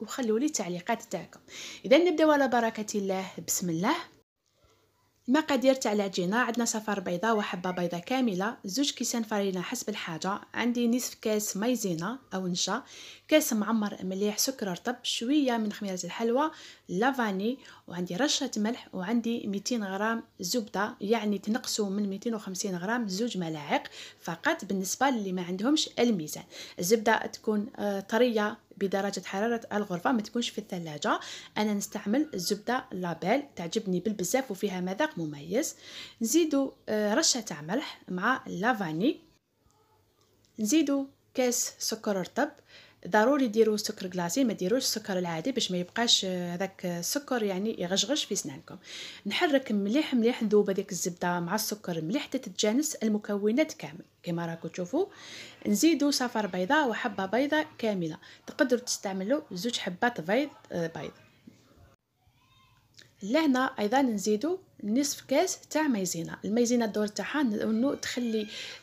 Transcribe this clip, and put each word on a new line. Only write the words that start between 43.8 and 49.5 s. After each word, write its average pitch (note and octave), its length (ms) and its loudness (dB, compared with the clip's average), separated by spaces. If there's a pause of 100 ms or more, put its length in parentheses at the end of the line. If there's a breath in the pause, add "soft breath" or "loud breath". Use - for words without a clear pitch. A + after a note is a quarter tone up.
كلاصي، F3+ 360 0
ما A3 100 2
ديروش G3 300 0
السكر G3+ 360 -2
العادي E3+ 320 -2
باش A3 200 -2
ما F3+ 60 0
يبقاش، A3 480 2
آه، F3+ 280 -4
هذاك F#3 320 -6
السكر G#3+ 580 -2
يعني G3+ 380 -2
يغشغش G3 420 0
في - 120 -4
سنانكم. E3 420 -8 (480 loud breath)
نحرك C4+ 460 2